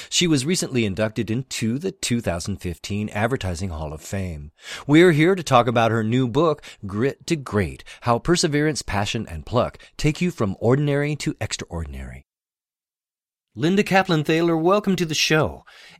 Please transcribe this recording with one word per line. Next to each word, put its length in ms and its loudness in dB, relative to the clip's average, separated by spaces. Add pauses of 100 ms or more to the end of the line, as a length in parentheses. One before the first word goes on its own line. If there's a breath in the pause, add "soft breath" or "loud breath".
(100)
She 160 0
was 180 2
recently 400 0
inducted 460 -2
into 480 -4
the 140 -6
two 280 -4
thousand 380 -4
fifteen 500 -6
Advertising 640 -4
Hall 240 -8
of 80 -14
Fame. 500 -8 (340 loud breath)
We're 260 8
here 220 4
to 80 -6
talk 240 4
about 240 2
her 200 0
new 160 2
book, 340 2 (240 loud breath)
Grit 400 -4
to 120 -2
Great, 480 -4 (160 loud breath)
How 180 0
Perseverance, 640 0
Passion, 460 -4
and 180 -12
Pluck 320 0 (180 loud breath)
Take 240 0
You 120 0
from 260 -2
Ordinary 560 2
to 260 -6
Extraordinary. 840 -8 (1300)
Linda 300 2
Kaplan 400 2
Thaler, 320 2
welcome 400 2
to 100 0
the 80 -4
show. 500 0 (360 loud breath)